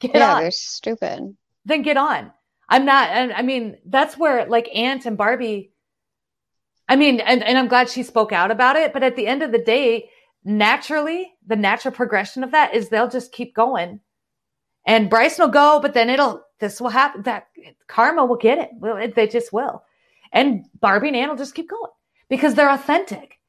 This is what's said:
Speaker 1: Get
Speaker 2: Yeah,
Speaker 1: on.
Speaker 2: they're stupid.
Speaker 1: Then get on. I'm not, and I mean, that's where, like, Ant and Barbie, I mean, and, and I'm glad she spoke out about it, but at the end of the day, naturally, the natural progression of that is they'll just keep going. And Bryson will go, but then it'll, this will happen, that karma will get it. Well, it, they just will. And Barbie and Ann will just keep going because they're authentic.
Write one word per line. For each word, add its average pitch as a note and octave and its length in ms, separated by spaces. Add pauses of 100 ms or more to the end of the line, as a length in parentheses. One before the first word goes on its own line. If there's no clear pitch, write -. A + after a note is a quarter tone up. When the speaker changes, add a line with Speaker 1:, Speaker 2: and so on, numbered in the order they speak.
Speaker 1:
Get B3+ 140
Speaker 2:
Yeah, C4+ 220
Speaker 1:
on. - 60
Speaker 2:
they're E3+ 80
stupid. - 840 (300)
Speaker 1:
Then D4 160
get D4 160
on. B3 340 (360)
I'm C4+ 180
not, C4 240
and A#3+ 240
I G3+ 80
mean, B3 420
that's C4+ 320
where, C#4 300
like, A#3 280
Ant B3+ 300
and G#3+ 140
Barbie, G#3+ 540 (1160)
I C4 80
mean, C4+ 240
and, A#3 240
and B3 140
I'm B3+ 100
glad B3 220
she B3+ 120
spoke A3 300
out F#3 180
about B3 260
it, D#4 180
but C4 80
at B3 140
the B3+ 100
end C#4 160
of C4 100
the A#3 100
day, A#3 460 (340)
naturally, C#4+ 920 (120)
the G#3+ 100
natural G#3 380
progression G#3+ 480
of C4 100
that D4+ 220
is G#3+ 140
they'll A3+ 220
just B3 220
keep - 220
going. G#3 460 (840)
And G#3+ 240
Bryson B3+ 340
will C4 80
go, D4 280
but C#4+ 140
then A#3 160
it'll, C4 320 (160)
this G3+ 220
will B3 80
happen, B3 360
that G#3+ 240 (380)
karma C#4+ 380
will A#3+ 120
get A#3+ 220
it. - 200
Well, G#3+ 180
it, G#3+ 180
they A3 140
just A#3 240
will. A#3+ 300 (500)
And A#3+ 320 (160)
Barbie G#3 280
and C#4 80
Ann B3+ 120
will D4+ 80
just C4+ 180
keep E4 160
going A4+ 200 (380)
because C4+ 260
they're C#4+ 160
authentic. D4 680 (100)